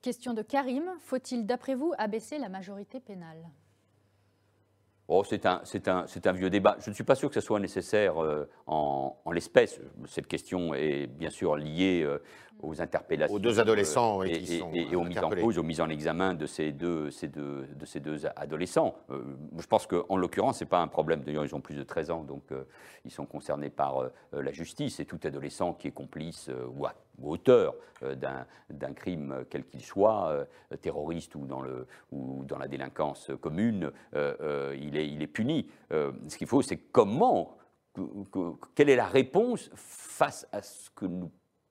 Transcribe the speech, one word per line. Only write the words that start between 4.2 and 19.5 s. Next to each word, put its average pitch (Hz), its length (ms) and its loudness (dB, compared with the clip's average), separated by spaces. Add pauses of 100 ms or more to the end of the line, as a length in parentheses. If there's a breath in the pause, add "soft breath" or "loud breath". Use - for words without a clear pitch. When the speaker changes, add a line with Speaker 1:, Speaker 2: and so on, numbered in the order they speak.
Speaker 2:
Oh, 92 180 6
c'est 107 200 -2
un, 90 180 4
c'est - 240 -4
un, 92 200 2
c'est - 200 -2
un 95 40 6
vieux 92 180 0
débat. 98 300 6
Je - 100 -10
ne 101 60 -8
suis 113 80 -6
pas 135 120 6
sûr 143 140 -2
que - 60 -4
ce 110 60 4
soit 107 180 0
nécessaire, 95 600 2
euh, 76 280 0 (160 soft breath)
en, 69 580 -2
en 85 80 -6
l'espèce. - 480 4 (260)
Cette - 220 -8
question 87 460 -2
est 71 340 0
bien 73 220 -6
sûr 76 260 2
liée, 82 480 2
euh, 71 160 0 (420 loud breath)
aux 78 180 -8
interpellations, 82 560 0
Speaker 3:
Aux 104 40 0
deux 107 200 4
adolescents, 107 580 6
Speaker 2:
euh, 95 80 0
Speaker 3:
oui, 87 60 0
Speaker 2:
et, 82 80 0
Speaker 3:
qui 87 160 -2
Speaker 2:
et, 82 40 0
Speaker 3:
sont 82 120 -6
Speaker 2:
et, 85 200 0
et 87 40 2
aux 87 80 4
mises 85 140 -2
en 92 40 2
Speaker 3:
interpellés. 90 200 2
Speaker 2:
cause, 110 160 4
aux 82 60 2
mises 80 180 -2
en 80 80 2
examen 80 460 0
de 76 100 -4
ces 76 260 -2
deux, 78 380 -2
ces 73 180 -8
deux, 71 380 -6 (100)
de 71 100 -12
ces - 140 -10
deux 76 260 -6 (100)
adolescents. 78 600 0 (140)
Euh, 65 140 -6 (340)